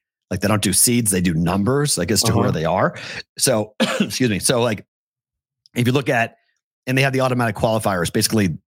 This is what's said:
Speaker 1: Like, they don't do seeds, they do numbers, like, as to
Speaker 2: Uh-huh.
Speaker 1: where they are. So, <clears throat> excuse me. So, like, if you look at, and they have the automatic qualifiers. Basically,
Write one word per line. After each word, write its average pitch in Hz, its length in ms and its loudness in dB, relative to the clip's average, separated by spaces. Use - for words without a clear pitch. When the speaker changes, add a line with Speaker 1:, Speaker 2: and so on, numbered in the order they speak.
Speaker 1:
Like, 87 60 -6
they 101 80 0
don't 107 140 2
do 104 100 0
seeds, 120 380 2
they 92 100 0
do 87 140 2
numbers, 101 600 0
like, - 140 -2
as 98 140 2
to 113 80 0
Speaker 2:
Uh-huh. 117 80 2
Speaker 1:
where 101 120 2
they 82 120 -2
are. 90 320 0
So, 110 380 -2
<clears throat> - 240 -2
excuse 127 300 0
me. 95 100 -2
So, 123 220 0
like, 110 220 -2
if 117 120 0
you 123 60 2
look 139 160 0
at, 117 280 0
and 127 120 0
they 135 40 2
have 135 120 2
the 131 80 0
automatic 123 340 0
qualifiers. 104 560 0
Basically, 104 540 0